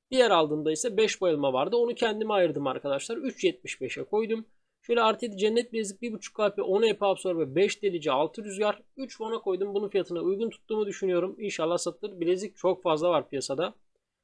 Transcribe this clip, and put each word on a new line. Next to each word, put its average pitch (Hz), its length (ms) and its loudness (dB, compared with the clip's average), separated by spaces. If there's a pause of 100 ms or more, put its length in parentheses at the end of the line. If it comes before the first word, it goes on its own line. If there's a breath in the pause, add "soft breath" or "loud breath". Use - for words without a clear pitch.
(120)
Diğer 247 200 6
aldığımda 156 400 4
ise 190 260 -4
beş 214 240 2
bayılma 147 320 2
vardı. 151 220 2
Onu 240 200 2
kendime 220 380 0
ayırdım 151 340 2
arkadaşlar. 139 500 -4
Üç - 260 -6
yetmiş - 380 -2
beşe 135 220 -6
koydum. 220 420 -2 (400)
Şöyle 233 160 2
artı 220 240 2
yedi 202 120 -8
cennet 226 360 0
bilezik, 208 280 -6
bir 233 120 -6
buçuk - 220 -14
K 202 200 0
P, 202 60 -2
on 190 220 2
H 214 140 4
P 208 80 0
absorbe, 165 500 0
beş 202 280 2
delici, 170 280 0
altı 156 320 0
rüzgar, 208 380 -2 (160)
üç 262 140 -10
won'a 220 300 -8
koydum. 196 320 -2
Bunun 202 160 -2
fiyatına 175 320 -2
uygun 196 280 0
tuttuğumu 214 360 -4
düşünüyorum. 185 540 0
İnşallah 175 380 -2
satılır. 180 420 -8
Bilezik 185 380 0
çok 180 260 0
fazla 165 260 2
var 156 200 2
piyasada. 143 440 -4 (500)